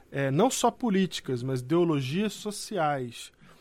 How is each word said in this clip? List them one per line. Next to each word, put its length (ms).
é, 180
não 220
só 180
políticas, 720
mas 200
ideologias 720
sociais, 1000